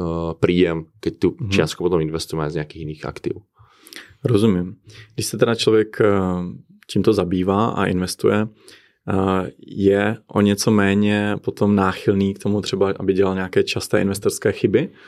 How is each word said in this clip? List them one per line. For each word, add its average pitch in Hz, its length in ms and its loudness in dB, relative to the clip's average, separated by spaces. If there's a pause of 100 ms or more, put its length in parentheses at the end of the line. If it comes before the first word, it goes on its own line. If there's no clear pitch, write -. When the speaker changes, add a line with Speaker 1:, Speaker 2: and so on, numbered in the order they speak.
(340)
Speaker 1:
príjem, 85 520 0 (140)
keď 80 140 -4
tú - 160 0
Speaker 2:
Mhm. 98 200 -8
Speaker 1:
čiastku 85 300 0
potom 87 220 0
investujem 80 400 -6
aj 76 80 -4
z 80 80 -8
nejakých 76 240 -10
iných 76 240 -12
aktív. - 280 -8 (880)
Speaker 2:
Rozumím. 101 520 2 (380)
Když 107 120 -6
se 113 120 -8
teda 117 160 2
člověk, 110 460 2
e, 117 40 4 (840)
tímto 107 260 2
zabývá 95 580 0
a 98 160 -2
investuje, 95 500 0
e, 107 100 0 (1120)
je 101 580 2 (100)
o - 140 0
něco 101 300 2
méně 104 680 2
potom 104 360 2
náchylný 98 580 0
k - 40 -14
tomu 104 220 -2
třeba, 98 380 0
aby 95 140 0
dělal 95 220 2
nějaké 92 280 0
časté - 380 -2
investorské 98 520 -2
chyby? 117 360 0 (200)